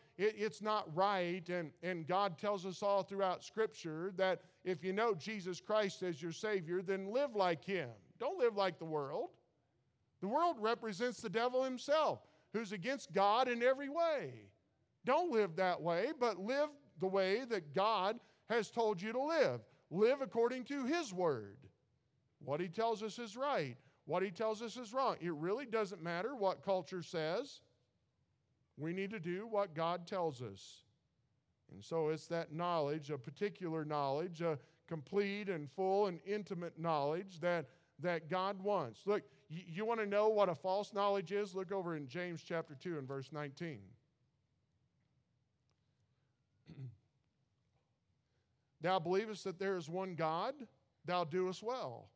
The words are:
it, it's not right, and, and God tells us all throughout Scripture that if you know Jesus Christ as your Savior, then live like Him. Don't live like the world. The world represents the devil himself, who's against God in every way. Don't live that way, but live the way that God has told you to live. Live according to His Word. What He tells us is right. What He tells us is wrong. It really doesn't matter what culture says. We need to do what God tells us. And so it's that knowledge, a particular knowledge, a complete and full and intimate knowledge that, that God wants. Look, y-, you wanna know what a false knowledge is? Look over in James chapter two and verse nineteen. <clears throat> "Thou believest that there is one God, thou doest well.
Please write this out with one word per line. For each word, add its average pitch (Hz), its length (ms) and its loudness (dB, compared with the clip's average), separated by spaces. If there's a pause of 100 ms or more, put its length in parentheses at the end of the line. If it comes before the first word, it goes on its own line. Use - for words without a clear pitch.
(220)
it, 214 160 2
it's 208 240 -2
not 214 240 0 (100)
right, 185 540 2
and, 170 220 -2 (100)
and 170 260 -4
God 185 300 2
tells 202 260 -2
us 190 200 -6
all 202 180 4
throughout 190 420 0
Scripture 185 720 -4
that 185 240 4 (220)
if 180 200 -2
you 185 100 -2
know 214 220 4
Jesus 185 440 -6
Christ 208 440 0
as 165 180 -2
your 170 100 -4
Savior, 185 520 -2
then 190 280 -2
live 262 240 2
like 180 300 2
Him. 175 240 -2 (300)
Don't 359 180 -2
live 233 180 4
like 190 220 2
the 165 80 -8
world. 156 460 -2 (920)
The 185 60 -2
world 302 320 4
represents 220 640 0
the 226 80 -4
devil 247 340 2
himself, 262 560 2 (340)
who's 208 180 -2
against 214 400 -4
God 208 360 6
in 240 160 0
every 269 260 4
way. 294 400 0 (760)
Don't 311 260 4
live 202 240 4
that 180 260 2
way, 175 380 2
but 220 200 2
live 277 300 2 (300)
the 185 80 2
way 196 420 4
that 170 240 -4
God 202 460 2 (280)
has 220 220 2
told 214 320 2
you 220 120 -4
to 254 100 0
live. 254 380 4 (280)
Live 226 320 4
according 240 440 2
to 277 200 -4
His 302 260 0
Word. 135 460 0 (880)
What 147 160 -2
He 190 60 -2
tells 220 340 0
us 220 160 -6
is 226 180 -8
right. 220 400 0 (300)
What 175 160 0
He 202 80 0
tells 220 320 -2
us 226 160 -6
is 226 160 -10
wrong. 254 260 2
It 170 140 -4
really 190 320 -2
doesn't 202 380 -2
matter 180 320 -2
what 185 280 0
culture 185 380 -2
says. 175 600 -4 (1160)
We 160 160 -4
need 196 180 -4
to 220 80 -6
do 180 280 -4
what 202 280 -2
God 170 320 -2
tells 160 340 -2
us. - 440 -12 (880)
And 98 120 -16
so 160 260 0
it's 160 180 -4
that 165 260 -4
knowledge, 156 580 0
a 143 60 -4
particular 160 680 -4
knowledge, 151 560 0
a 160 160 2 (300)
complete 196 640 -2
and 147 200 -4
full 196 380 2
and 175 180 -4
intimate 180 540 -4
knowledge 165 640 0
that, 170 240 2 (340)
that 165 300 -2
God 185 320 0
wants. 185 440 0
Look, 202 180 2 (280)
y-, 170 160 -8
you 175 180 -4
wanna 226 220 0
know 208 220 6
what 202 200 6
a 160 60 2
false 190 380 0
knowledge 202 380 2
is? 202 220 -2
Look 190 180 -6
over 175 240 -2
in 147 120 -6
James 170 360 -6
chapter 165 300 -4
two 165 240 -6
and 131 100 -6
verse 135 240 -6
nineteen. 147 500 -8 (3000)
<clears throat> - 100 -18 (2000)
"Thou 185 160 4
believest 190 460 0
that 185 160 -6
there 196 160 0
is 160 140 -6
one 185 260 -4
God, 165 400 -2 (500)
thou 175 200 0
doest 185 360 -2
well. 143 540 -6